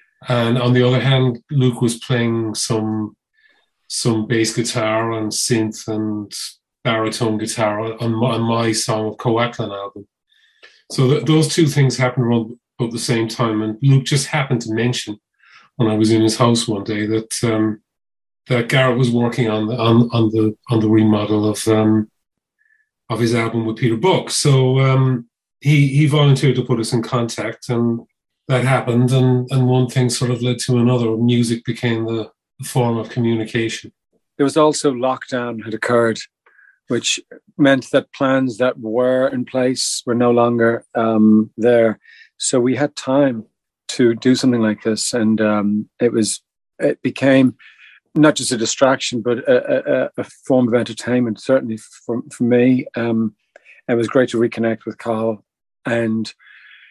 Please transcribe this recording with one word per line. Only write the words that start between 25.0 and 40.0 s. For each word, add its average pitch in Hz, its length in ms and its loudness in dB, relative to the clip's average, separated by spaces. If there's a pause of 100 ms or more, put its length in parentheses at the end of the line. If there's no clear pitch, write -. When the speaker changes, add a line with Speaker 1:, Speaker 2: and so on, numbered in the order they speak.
Speaker 1:
he, 143 280 4
he 143 200 2
volunteered 139 480 4
to 120 100 -2
put 117 140 -2
us 113 140 -4
in 113 80 0
contact, 113 680 -6
and 117 320 -2 (460)
that 127 160 0
happened, 123 480 2
and, 127 400 2
and 131 160 2
one 127 220 2
thing 123 200 0
sort 120 220 -4
of 117 100 -4
led 120 180 -2
to 123 180 0
another. 117 400 2
Music 120 480 0
became 113 400 -4
the, 113 260 -6 (280)
the 131 60 -12
form 117 320 -2
of 113 120 -8
communication. 113 840 -4 (460)
Speaker 2:
There 147 60 2
was 135 120 0
also 151 380 2
lockdown 120 720 -6
had 110 80 -10
occurred, 117 460 0 (680)
which - 300 -4 (380)
meant 135 340 2
that - 220 -2
plans 131 460 -2
that 127 200 -2
were 123 480 0
in 127 180 -4
place - 600 -2